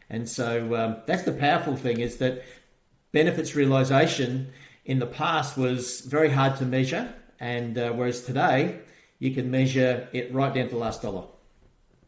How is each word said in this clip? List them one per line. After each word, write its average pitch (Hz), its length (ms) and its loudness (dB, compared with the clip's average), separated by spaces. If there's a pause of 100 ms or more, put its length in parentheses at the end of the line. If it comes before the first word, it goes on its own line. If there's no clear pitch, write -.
And 113 200 -6
so, 117 460 -2
um, 113 220 0 (100)
that's 185 180 0
the - 80 0
powerful 143 440 0
thing, 135 240 -2
is 120 160 -4
that 127 260 -2 (720)
benefits 160 420 2
realization 135 920 2 (360)
in 131 140 0
the 120 80 0
past 156 500 -2
was 127 440 -2
very 147 300 4
hard 135 260 4
to 135 80 -2
measure, 131 480 0 (260)
and, 120 380 -6
uh, 120 160 -2
whereas 123 300 -2
today 151 580 2 (380)
you 131 140 0
can 127 180 -2
measure 131 640 2
it 123 200 -6
right 131 220 0
down 127 120 0
to 107 80 -8
the 117 60 -2
last 113 220 -4
dollar. 95 220 -6 (840)